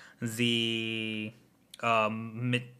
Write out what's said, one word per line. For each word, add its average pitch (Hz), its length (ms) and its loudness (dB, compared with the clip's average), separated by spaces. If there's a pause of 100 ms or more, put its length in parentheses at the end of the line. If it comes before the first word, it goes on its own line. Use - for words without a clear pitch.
(220)
the, 113 1080 0 (500)
um, 113 680 2
Mi-, 123 140 2 (160)